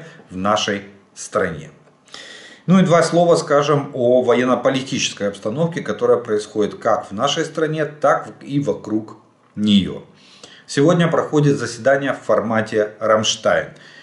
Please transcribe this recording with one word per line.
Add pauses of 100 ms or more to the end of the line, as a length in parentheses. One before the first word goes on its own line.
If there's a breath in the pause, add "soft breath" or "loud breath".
(300 loud breath)
в
нашей (300)
стране. (960 loud breath)
Ну
и
два
слова
скажем
о
военно-политической
обстановке,
которая
происходит
как
в
нашей
стране,
так (120)
и
вокруг (380)
неё. (640 loud breath)
Сегодня
проходит
заседание
в
формате
"Рамштайн". (340 loud breath)